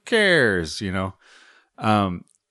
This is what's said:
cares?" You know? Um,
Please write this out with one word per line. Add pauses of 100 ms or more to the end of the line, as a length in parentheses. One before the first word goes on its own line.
cares?"
You
know? (640)
Um, (240)